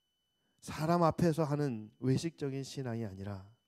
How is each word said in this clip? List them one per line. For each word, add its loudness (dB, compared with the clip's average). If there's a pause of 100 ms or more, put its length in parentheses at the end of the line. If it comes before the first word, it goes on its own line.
(600)
사람 0
앞에서 4
하는 -2 (100)
외식적인 -2
신앙이 -6
아니라 -10 (200)